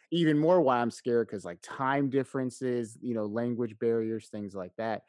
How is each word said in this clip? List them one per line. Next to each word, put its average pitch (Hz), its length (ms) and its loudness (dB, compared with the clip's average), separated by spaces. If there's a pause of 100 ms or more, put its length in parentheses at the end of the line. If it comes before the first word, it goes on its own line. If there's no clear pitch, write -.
(120)
even 160 260 4
more 170 240 6
why 127 180 4
I'm 117 120 0
scared, 117 380 0
'cause, 95 140 -8
like, 87 180 -10
time 139 480 0
differences, 127 920 -2
you 120 120 -2
know, 107 120 -2
language 113 540 -4
barriers, 113 500 0
things 101 240 -8
like 92 220 -10
that. 110 320 -4